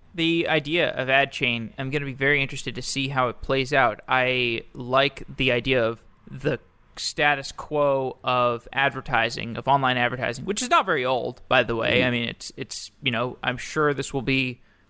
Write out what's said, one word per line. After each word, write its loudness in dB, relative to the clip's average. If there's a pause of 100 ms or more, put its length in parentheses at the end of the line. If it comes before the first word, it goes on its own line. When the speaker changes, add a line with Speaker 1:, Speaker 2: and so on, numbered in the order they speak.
(160)
Speaker 1:
the 2
idea 0
of -4
Ad 4
Chain. -4
I'm -6
gonna -4
be -8
very 2
interested -6
to -8
see -2
how 2
it -6
plays 0
out. 4
I 0 (100)
like 0 (140)
the 2
idea 2
of -4 (300)
the -4 (360)
status 0
quo 0
of 2
advertising, 0
of -8
online 4
advertising, -2
which -2
is -2
not 4
very 0
old, -2
by 6
the -2
way. 2
Speaker 2:
Mm-hmm. 4
Speaker 1:
I 0
mean, -2
it's, -10
it's, -8 (120)
you 0
know, -2
I'm -2
sure 0
this -8
will -4
be -2 (280)